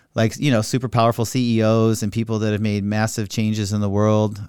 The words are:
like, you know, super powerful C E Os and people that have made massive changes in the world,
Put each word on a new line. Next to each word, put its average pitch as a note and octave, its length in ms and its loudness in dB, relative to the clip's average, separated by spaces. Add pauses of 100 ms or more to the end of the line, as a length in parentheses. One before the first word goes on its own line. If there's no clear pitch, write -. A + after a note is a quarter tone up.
(160)
like, A2 200 0
you D3 140 0
know, A2+ 120 2
super B2 260 -4
powerful A#2 360 2
C A#2+ 340 0
E A2 40 4
Os A2 400 2
and G#2 100 -4
people A2+ 280 -2
that G#2+ 100 0
have G#2 100 0
made G#2 220 0
massive G#2+ 460 -2
changes G#2+ 440 -2
in G#2+ 80 0
the G#2 80 0
world, G#2+ 600 2